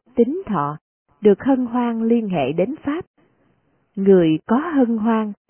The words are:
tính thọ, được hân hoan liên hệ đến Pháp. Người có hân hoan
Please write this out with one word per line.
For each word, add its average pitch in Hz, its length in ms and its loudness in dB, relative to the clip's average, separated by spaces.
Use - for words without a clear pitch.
tính 269 300 0
thọ, 151 320 -4
được 208 220 4
hân 254 220 0
hoan 233 420 -4
liên 226 220 0
hệ 147 220 -2
đến 190 320 -2
Pháp. 302 220 -6
Người 185 500 4
có 226 120 0
hân 277 400 0
hoan 220 360 -2